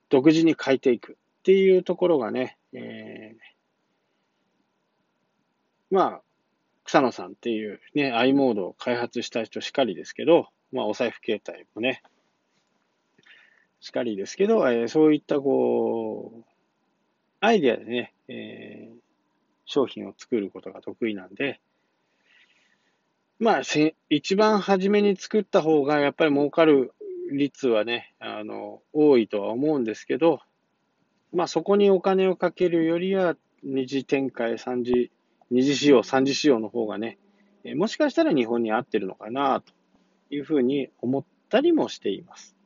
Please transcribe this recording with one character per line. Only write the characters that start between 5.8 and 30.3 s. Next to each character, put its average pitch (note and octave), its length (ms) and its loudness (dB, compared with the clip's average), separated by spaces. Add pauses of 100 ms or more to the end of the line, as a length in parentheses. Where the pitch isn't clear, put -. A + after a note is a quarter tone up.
ー、 F#3+ 40 -2
ま F#3+ 80 4
あ、 A2+ 200 -4 (640)
草 - 160 2
野 B2+ 100 2
さ F2+ 180 -14
ん G2+ 40 -16
っ - 20 -18
て - 160 -8
い G#2+ 220 -6
う - 80 -18 (140)
ね、 C#3+ 180 0
i B2 200 2
モ C3+ 200 2
ー - 20 -2
ド F#2+ 120 -4
を - 80 -12
開 B2 220 -4
発 A#2+ 260 -8
し - 80 -12
た A#2 120 -6
人 G#2+ 180 -12
し - 120 -12
か C3+ 120 0
り G2+ 100 -4
で D#2 100 -14
す - 80 -18
け A#2 120 -10
ど、 D3 240 4 (220)
ま B2+ 120 -6
あ、 G#2+ 40 -4
お G#2+ 60 -4
財 A#2 180 -2
布 - 140 -20
携 G#2+ 240 -4
帯 - 160 -18 (100)
も G#2+ 60 -12
ね、 B2+ 220 -4 (1800)
し - 100 -20
か C3 140 -4
り A2 120 -4
で F#2+ 100 -8
す - 100 -14
け G3 100 0
ど、 G#3+ 220 2
え A#2 160 2
ー、 A#2 40 -4
そ D#3 200 6
う D3+ 60 6
い D3 40 0
っ - 20 -2
た D3 200 -2
こ A2+ 960 0
う、 A#2 80 -20 (960)
ア A3 120 2
イ G#3 80 4
デ B2 120 4
ア - 40 0
で G#2 80 -12
ね、 A#2 300 -6 (140)
え A2+ 640 -16
ー、 A#2 40 -20 (680)
商 C3 220 -2
品 G#2 220 -12
を F#2+ 80 -18
作 - 220 -6
る G2 120 -6
こ F#2 100 -18
と F#2+ 120 -18
が F#2+ 80 -20
得 A2 280 -8
意 G#2+ 60 -6
な F#2 120 -14
ん G2 80 -20
で、 C#3 260 -8 (1800)
ま G#3 200 0
あ、 B2+ 60 -6
せ-、 D3+ 300 0 (160)
一 D3+ 260 0
番 G#3+ 240 4
初 F#3+ 280 0
め G#3 140 4
に G3+ 140 2
作 - 240 -2
っ G3 40 -6
た - 160 2
方 D3+ 240 2
が D3 160 2
や C#3+ 100 2
っ - 40 -14
ぱ D#3+ 120 2
り D3 60 2
儲 C#3+ 180 2
か E3 140 4
る C#3 280 4 (400)
率 C#3 360 -4
は G#2+ 160 2
ね、 A#2 360 -8
あ G#2+ 240 -12
の、 G#2+ 360 -14 (120)
多 D3 260 6
い G#2+ 100 0
と G2+ 140 -4
は G2+ 80 -4
思 C#3+ 260 -2
う - 20 -2
ん A#2+ 60 -2
で G#2+ 100 -6
す - 100 -18
け C3+ 140 -4
ど、 D3+ 220 2 (920)